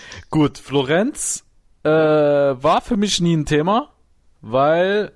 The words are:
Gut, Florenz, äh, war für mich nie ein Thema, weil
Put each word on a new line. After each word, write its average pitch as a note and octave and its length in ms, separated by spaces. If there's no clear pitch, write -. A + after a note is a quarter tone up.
Gut, D3 280
Florenz, D3 840
äh, D3+ 60
war D3+ 920
für - 140
mich G3+ 240
nie E3+ 160
ein D3+ 100
Thema, F#3 460
weil E3 760